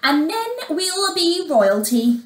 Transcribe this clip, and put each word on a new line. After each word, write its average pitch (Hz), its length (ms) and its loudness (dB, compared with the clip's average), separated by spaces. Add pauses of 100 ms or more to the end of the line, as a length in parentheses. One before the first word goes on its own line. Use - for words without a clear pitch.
and 294 280 2
then 453 160 -4 (220)
we'll 370 460 -2
be 349 340 0
royalty. 226 760 2